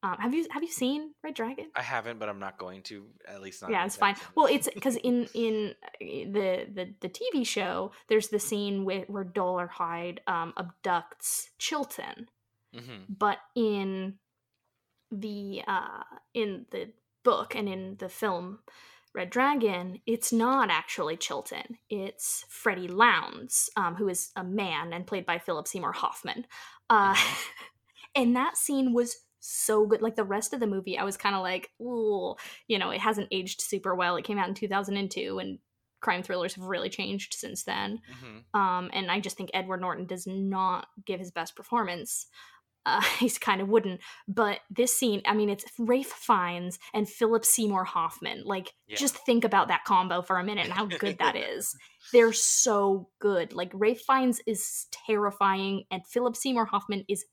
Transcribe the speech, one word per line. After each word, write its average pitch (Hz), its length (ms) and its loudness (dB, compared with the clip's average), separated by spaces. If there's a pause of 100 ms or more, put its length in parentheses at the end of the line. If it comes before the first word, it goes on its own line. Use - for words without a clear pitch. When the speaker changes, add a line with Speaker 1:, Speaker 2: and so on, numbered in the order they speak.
Speaker 1:
um, 185 160 -2
have 240 160 0
you, 320 160 0
have 294 120 -4
you 339 80 -6
seen 294 520 -2
Red 302 120 -8
Dragon? 262 400 -6
Speaker 2:
I - 60 0
haven't, 117 380 -4
but 107 100 -4
I'm 101 100 -8
not 95 180 -8
going 95 260 -12
to, 104 300 -16 (120)
at 98 160 -16
least 98 200 -12
not - 60 -10
Speaker 1:
Yeah, 190 180 0
Speaker 2:
anytime - 0 -
Speaker 1:
it's 202 100 -6
fine. 202 200 4
Speaker 2:
soon. - 200 -12
Speaker 1:
Well, 302 120 6
it's 277 200 4 (140)
'cause 254 140 0
Speaker 2:
<laughs> - 20 -4
Speaker 1:
in, 247 360 2
in, 220 500 -2
uh, - 40 -16 (120)
the, 190 720 -2
the, 190 280 -8
the 185 100 -6
T 453 220 -6
V 277 120 2
show, 190 480 -2 (160)
there's 214 220 4
the 208 100 0
scene 202 460 -2
where, 190 200 -2
where 202 180 -6
Dollarhide, 175 1040 -4
um, 170 300 -2
abducts - 920 -4 (100)
Chilton. - 680 -6 (440)
Speaker 2:
Mm-hmm. 120 360 -16
Speaker 1:
But 202 300 0 (160)
in 196 640 -2 (920)
the, 202 560 -8
uh, - 360 -4 (300)
in 208 380 -2
the 196 220 -8 (300)
book - 320 4
and 202 140 -2
in 190 280 -8
the 185 120 -8
film 185 500 -4 (560)
Red 180 160 -4
Dragon, 220 760 0
it's 226 260 0
not 233 380 4
actually 160 460 -2
Chilton. - 640 -8 (100)
It's - 600 -6
Freddie 180 400 -2
Lowndes, 196 880 2
um, 170 180 0
who 196 140 0
is - 260 -4
a 190 80 -6
man 175 500 -2
and 175 140 -8
played 185 180 -4
by 170 140 0
Philip 165 280 -4
Seymour 170 260 -4
Hoffman. - 540 -6 (420)
Uh, 196 260 8
Speaker 2:
Mm-hmm. - 260 2 (240)
Speaker 1:
<laughs> - 500 -16
and 247 200 6
that 277 220 2
scene 269 360 2
was 240 240 2 (220)
so - 480 4
good. 214 140 4
Like, 226 140 0
the 220 80 0
rest 202 300 -2
of 269 60 -4
the 226 80 2
movie, 190 300 -2
I 185 60 0
was 196 140 -4
kinda 202 240 2
like, 185 300 -2 (100)
"Ooh," 214 540 0 (320)
you 214 120 2
know, 180 120 0
it - 100 -2
hasn't 208 300 0
aged 190 300 -4
super 190 340 -2
well. 180 200 2
It - 100 -4
came 208 120 -2
out 185 120 0
in 196 40 -4
two 202 140 -6
thousand 196 300 0
and 196 120 -2
two, 190 300 -4
and 190 200 -8 (420)
crime 180 220 0
thrillers 180 320 -2
have 185 100 -12
really 185 240 -2
changed 196 440 -6
since - 300 -8
then. 202 460 -4
Speaker 2:
Mm-hmm. 113 320 -16 (120)
Speaker 1:
Um, 180 400 2
and 185 180 -2
I 190 80 0
just 196 180 -6
think 190 160 -8
Edward 185 280 -2
Norton 180 240 -4
does 180 220 -8
not 190 640 0 (160)
give 185 140 -4
his 180 120 -10
best 165 240 -8
performance. 180 720 -4 (580)
Uh, - 160 4
<laughs> - 180 0
he's 240 180 2
kind 190 240 2
of 196 80 -2
wooden, 202 300 4 (280)
but 202 320 2 (100)
this 247 280 2
scene, 208 300 2
I 208 80 4
mean, 208 140 4
it's 202 160 -2 (120)
Ralph 247 300 2
Fiennes 180 720 0 (140)
and 214 140 0
Philip 226 380 2
Seymour 202 380 4
Hoffman. - 600 -2
Like, 190 300 -4 (140)
Speaker 2:
Yeah. 208 100 -8
Speaker 1:
just 277 280 0
think 233 180 6
about 202 240 6
that - 180 2
combo 180 380 4
for 185 160 0
a 180 40 -2
minute 208 220 0
and 180 80 -4
how 208 140 0
good 180 320 -2
that - 160 2
Speaker 2:
<laughs> - 200 -4
Speaker 1:
is. - 200 -6 (360)
They're 226 220 10
so 196 760 4 (100)
good. 185 340 2
Like, 180 200 -4
Ralph 214 280 4
Fiennes 254 460 4
is - 440 -2
terrifying 196 1000 2
and 185 160 -8
Philip 240 280 0
Seymour 240 300 2
Hoffman 202 420 -2
is 196 260 -2